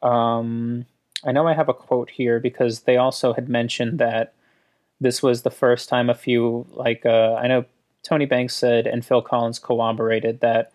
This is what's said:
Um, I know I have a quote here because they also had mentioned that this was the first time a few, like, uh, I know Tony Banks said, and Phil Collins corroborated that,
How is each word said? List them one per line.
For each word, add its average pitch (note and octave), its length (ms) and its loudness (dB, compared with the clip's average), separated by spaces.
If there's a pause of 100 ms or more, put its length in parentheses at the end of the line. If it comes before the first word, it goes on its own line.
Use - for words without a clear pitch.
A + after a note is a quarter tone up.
Um, A#2 840 -2 (380)
I C#3 80 -4
know D3 160 2
I D#3+ 60 2
have D3+ 160 0
a B2+ 40 2
quote - 380 -4
here A#2 280 0
because A#2+ 420 -2
they B2+ 160 2
also B2+ 360 0
had B2 160 -6
mentioned A#2+ 500 -2
that A#2 340 0 (640)
this B2 240 0
was B2 180 2
the - 80 0
first B2 400 0
time B2 200 0
a A#2+ 60 2
few, A#2+ 560 -2
like, A#2+ 340 -4
uh, A2+ 300 4
I A#2+ 120 -4
know B2 180 2 (380)
Tony D3+ 220 0
Banks B2 300 -2
said, A#2 300 2
and A#2+ 200 -4
Phil B2 160 2
Collins A#2 380 -4
corroborated A2+ 840 -2
that, A2+ 340 0